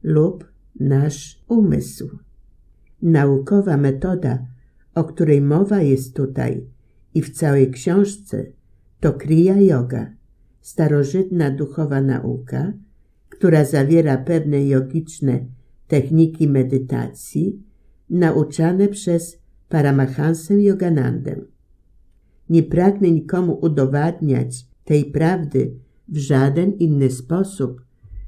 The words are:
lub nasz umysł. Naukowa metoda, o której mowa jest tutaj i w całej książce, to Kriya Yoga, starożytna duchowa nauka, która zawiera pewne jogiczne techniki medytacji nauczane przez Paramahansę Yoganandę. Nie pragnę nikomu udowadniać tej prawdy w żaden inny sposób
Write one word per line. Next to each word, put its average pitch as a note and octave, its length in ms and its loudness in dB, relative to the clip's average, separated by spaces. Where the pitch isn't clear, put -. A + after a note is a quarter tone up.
lub D#3 480 0
nasz C#3+ 680 -2
umysł. - 680 -2
Naukowa D3+ 760 2
metoda, C#3 680 -2
o E3 80 0
której D3+ 380 2
mowa F#3+ 400 2
jest C3+ 340 0
tutaj C3 520 -4
i D#3 80 0
w C3 80 -12
całej C#3 420 2
książce, F#3+ 760 -2
to D#3+ 140 2
Kriya F3+ 480 4
Yoga, A#2+ 520 2
starożytna D#3 920 0
duchowa C#3 500 -4
nauka, B2+ 720 -4
która D#3+ 360 2
zawiera D3 520 2
pewne D3 500 -2
jogiczne C3 800 -2
techniki D#3+ 600 2
medytacji C3+ 1160 -4
nauczane E3+ 800 2
przez E3+ 500 -4
Paramahansę D3 920 0
Yoganandę. F3 800 0
Nie E3 140 4
pragnę F#3 480 2
nikomu E3 500 -2
udowadniać C#3+ 1040 -2
tej D3 200 2
prawdy C#3+ 680 -2
w D#3 100 -10
żaden C#3+ 540 0
inny D3+ 400 0
sposób E3 720 -6